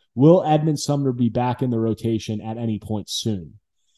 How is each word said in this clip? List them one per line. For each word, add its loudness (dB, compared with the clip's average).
Will 8
Edmund 2
Sumner 0
be 0
back -2
in 0
the 0
rotation -2
at -8
any -4
point -6
soon? -6